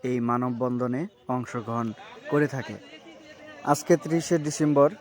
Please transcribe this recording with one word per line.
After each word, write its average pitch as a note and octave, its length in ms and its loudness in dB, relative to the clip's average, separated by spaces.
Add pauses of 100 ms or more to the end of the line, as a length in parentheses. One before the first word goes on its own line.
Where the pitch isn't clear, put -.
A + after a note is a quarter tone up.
এই B2+ 160 0
মানববন্ধনে B2 880 0 (200)
অংশগ্রহণ A#2 640 -4 (360)
করে D3 180 2
থাকে। C3+ 260 -6 (880)
আজকে D3+ 340 4
ত্রিশে E3 400 0
ডিসেম্বর D3+ 640 4